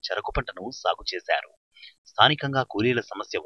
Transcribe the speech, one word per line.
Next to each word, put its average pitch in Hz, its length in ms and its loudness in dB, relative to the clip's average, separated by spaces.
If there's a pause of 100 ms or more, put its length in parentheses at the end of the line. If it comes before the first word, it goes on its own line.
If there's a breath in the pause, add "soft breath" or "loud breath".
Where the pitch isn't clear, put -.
చెరకు 98 320 -4
పంటను 95 260 -8 (180)
సాగు - 300 0
చేశారు. 82 400 -2 (580 loud breath)
స్థానికంగా 139 520 4 (100)
కూలీల 117 280 2 (100)
సమస్య 101 360 -6